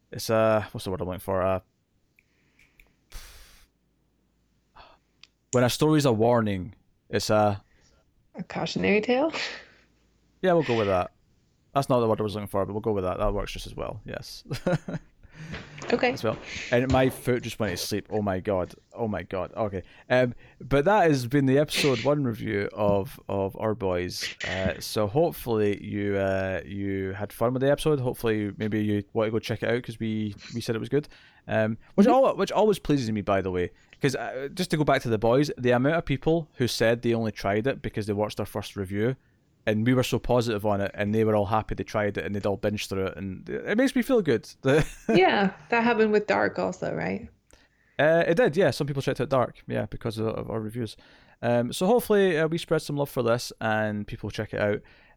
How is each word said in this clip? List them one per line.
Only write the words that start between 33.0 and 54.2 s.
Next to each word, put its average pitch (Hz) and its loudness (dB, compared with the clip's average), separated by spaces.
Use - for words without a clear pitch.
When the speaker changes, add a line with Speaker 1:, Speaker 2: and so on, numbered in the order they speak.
Speaker 1:
me, 107 -2
by 98 2
the 92 -4
way. 90 -2
'Cause, 139 0
uh, 120 -8
just 180 -4
to 170 0
go 147 2
back 139 2
to 123 -4
The 110 2
Boys, 123 2
the 123 0
amount 131 2
of 175 -4
people 160 -2
who 120 0
said 120 0
they 117 2
only 113 0
tried 107 -2
it - -4
because 107 -6
they 107 0
watched 104 -2
our 104 -2
first - -8
review, 104 -2
and 107 0
we 127 6
were 127 4
so 120 0
positive 117 0
on 101 2
it, 101 -2
and 104 -2
they 110 4
were 107 4
all 104 2
happy 110 -2
they 101 -6
tried 104 -2
it, 78 -6
and 95 -6
they'd 101 -6
all 101 0
binge 104 -4
through 95 -2
it, - -8
and 95 -10
it 139 -4
makes 254 2
me 247 0
feel 247 2
good. 127 0
<laughs> 143 4
Speaker 2:
Yeah, 226 4
that 233 2
happened 220 4
with 208 2
Dark 202 0
also, 185 -4
right? 92 -4
Speaker 1:
Uh, 160 4
it 202 4
did, 208 4
yeah. 175 4
Some 143 -2
people 139 -4
checked 131 -2
out 120 -2
Dark, 123 0
yeah, 117 -4
because 113 -8
of, 110 -2
of 117 -6
our 113 -4
reviews. 110 -8
Um, 120 0
so 185 0
hopefully, 202 4
uh, 160 2
we 165 -2
spread 160 0
some 147 -6
love 143 -2
for 131 -2
this, 117 0
and 107 -2
people 110 -10